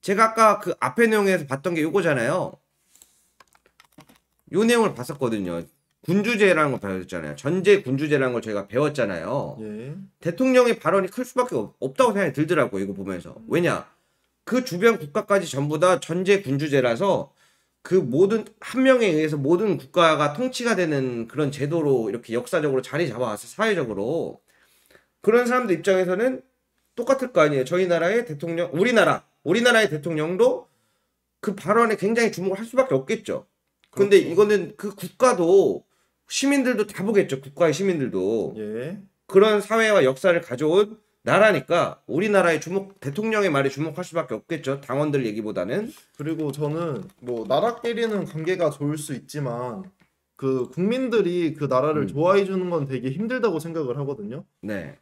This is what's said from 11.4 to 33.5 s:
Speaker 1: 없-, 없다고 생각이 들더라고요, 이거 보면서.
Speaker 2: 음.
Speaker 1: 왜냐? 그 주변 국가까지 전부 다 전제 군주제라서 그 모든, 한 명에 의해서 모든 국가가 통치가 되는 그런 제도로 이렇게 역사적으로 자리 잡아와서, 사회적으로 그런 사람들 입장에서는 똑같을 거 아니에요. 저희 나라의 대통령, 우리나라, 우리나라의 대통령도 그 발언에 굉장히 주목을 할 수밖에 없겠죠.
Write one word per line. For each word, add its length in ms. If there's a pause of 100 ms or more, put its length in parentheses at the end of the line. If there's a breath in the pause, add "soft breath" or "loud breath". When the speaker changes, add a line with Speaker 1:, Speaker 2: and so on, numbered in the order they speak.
Speaker 1:
없-, 240
없다고 320
생각이 200
들더라고요, 520
이거 80
보면서. 460
Speaker 2:
음. 100
Speaker 1:
왜냐? 400 (560)
그 200
주변 340
국가까지 520
전부 300
다 180
전제 440
군주제라서 880 (500)
그 140
모든, 480 (160)
한 240
명에 220
의해서 300
모든 420
국가가 540
통치가 440
되는 500
그런 240
제도로 580
이렇게 260
역사적으로 480
자리 260
잡아와서, 400
사회적으로 920 (840 soft breath)
그런 260
사람들 280
입장에서는 640 (540)
똑같을 380
거 80
아니에요. 240
저희 240
나라의 380
대통령, 460
우리나라, 520 (180)
우리나라의 480
대통령도 760 (720)
그 160
발언에 400
굉장히 340
주목을 280
할 60
수밖에 300
없겠죠. 520 (440)